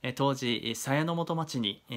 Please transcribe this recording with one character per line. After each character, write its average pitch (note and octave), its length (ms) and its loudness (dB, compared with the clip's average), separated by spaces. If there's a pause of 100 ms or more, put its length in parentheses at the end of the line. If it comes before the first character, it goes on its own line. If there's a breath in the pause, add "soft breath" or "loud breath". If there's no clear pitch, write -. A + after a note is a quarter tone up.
え C3 60 -2
ー、 B2+ 60 -4
当 C#3 200 2
時、 A#2+ 400 -2
鞘 C#3 300 0
の E3+ 100 0
本 E3+ 220 0
町 D#3 240 -2
に、 G2+ 280 0
え B2 80 -8